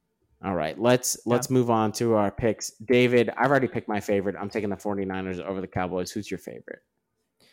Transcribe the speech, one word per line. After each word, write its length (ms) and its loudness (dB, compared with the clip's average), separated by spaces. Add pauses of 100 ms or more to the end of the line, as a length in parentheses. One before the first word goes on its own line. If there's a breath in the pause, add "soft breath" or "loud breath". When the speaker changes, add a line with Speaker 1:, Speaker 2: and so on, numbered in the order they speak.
(420)
Speaker 1:
All 140 -2
right, 240 -2
let's, 440 2
Speaker 2:
Yeah. 100 2
Speaker 1:
let's 160 0
move 200 2
on 220 2
to 220 0
our 180 2
picks. 400 -2
David, 640 4
I've 140 2
already 180 4
picked 200 -6
my 120 0
favorite. 360 0
I'm 140 -8
taking 200 -4
the 60 -4
forty-niners 640 -4
over 220 -6
the 80 -8
Cowboys. 420 -4
Who's 180 -8
your 100 -8
favorite? 420 -16 (720 soft breath)